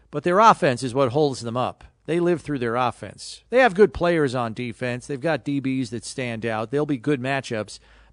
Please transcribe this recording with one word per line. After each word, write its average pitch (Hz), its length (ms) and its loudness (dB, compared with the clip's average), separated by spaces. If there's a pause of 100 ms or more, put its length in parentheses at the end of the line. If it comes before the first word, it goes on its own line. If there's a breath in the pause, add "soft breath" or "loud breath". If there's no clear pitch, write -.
(120)
but 147 120 -6
their 180 160 4
offense 175 420 6
is 123 120 -4
what 131 180 2
holds 139 300 0
them 117 160 -6
up. 113 260 -4 (220)
They 165 140 -2
live 175 220 0
through 143 180 -6
their 117 160 -2
offense. - 720 -6
They 247 100 2
have 240 160 4
good 202 180 6
players 160 420 2
on 117 180 -2
defense. 123 540 -6
They've 143 120 -6
got 147 240 -2
D 143 180 -2
Bs 131 280 -4
that 113 160 -8
stand 117 400 -6
out. 110 260 -4
They'll 147 140 0
be 147 120 -2
good 139 240 -2
matchups, 123 580 -6 (340 soft breath)